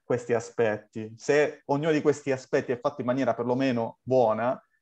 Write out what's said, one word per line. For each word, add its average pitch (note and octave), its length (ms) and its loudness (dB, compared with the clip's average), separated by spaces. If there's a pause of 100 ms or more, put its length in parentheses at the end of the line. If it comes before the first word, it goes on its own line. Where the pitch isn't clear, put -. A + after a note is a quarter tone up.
questi A#2+ 320 -2
aspetti. A2 840 -2
Se C#3+ 500 0
ognuno D3 260 0
di D3+ 100 2
questi C#3+ 300 0
aspetti C3 400 -2
è A#2+ 80 -4
fatto C#3+ 200 -4
in A#2 60 -6
maniera B2+ 280 2
perlomeno B2 680 -2
buona, A#2+ 580 2 (220)